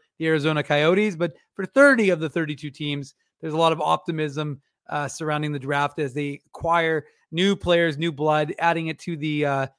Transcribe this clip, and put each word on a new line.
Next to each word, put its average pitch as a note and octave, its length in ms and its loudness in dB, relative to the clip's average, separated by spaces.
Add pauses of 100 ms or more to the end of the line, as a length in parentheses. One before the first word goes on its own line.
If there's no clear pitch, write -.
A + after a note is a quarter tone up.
(180)
the D#3+ 100 -4
Arizona D3+ 340 2
Coyotes, E3+ 540 2
but E3+ 160 -4 (220)
for F#3+ 120 -8
thirty C4 440 6
of E3 100 0
the D#3+ 80 -4
thirty-two D3+ 420 -4
teams, C#3+ 440 -6 (260)
there's D#3+ 140 -6
a D#3 40 0
lot E3 140 6
of D#3+ 80 -4
optimism, D3+ 800 -2 (280)
uh, D3 200 -4
surrounding D3+ 420 -4
the D3 80 -4
draft C#3+ 400 -2
as C#3 160 -4
they C#3+ 320 -6
acquire E3 600 -2 (260)
new F#3+ 240 2
players, E3+ 420 2
new E3 140 -2
blood, D3+ 460 0
adding D#3+ 300 0
it D#3+ 100 -8
to E3+ 180 -8
the, D3 300 -2
uh, C3+ 200 0 (120)